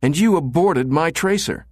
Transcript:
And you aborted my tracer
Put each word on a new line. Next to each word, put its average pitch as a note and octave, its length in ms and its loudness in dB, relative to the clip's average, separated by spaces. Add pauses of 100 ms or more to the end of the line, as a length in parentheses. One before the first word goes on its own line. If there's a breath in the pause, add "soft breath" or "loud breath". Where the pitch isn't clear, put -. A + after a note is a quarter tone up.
And C#3+ 140 2
you G#3 180 4
aborted C#3 560 0
my E3 200 0
tracer G3 600 -4